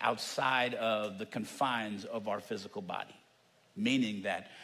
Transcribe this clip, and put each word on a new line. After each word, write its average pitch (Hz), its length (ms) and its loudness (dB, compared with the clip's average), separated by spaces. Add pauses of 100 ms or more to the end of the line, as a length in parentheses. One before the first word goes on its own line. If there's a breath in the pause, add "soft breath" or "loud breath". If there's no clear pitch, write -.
outside 123 720 2
of 107 440 2
the 107 80 -4
confines 110 800 0
of 110 240 -4
our 104 140 0
physical 101 400 -6
body, - 340 -6 (580)
meaning 110 500 2
that 98 280 -2 (120)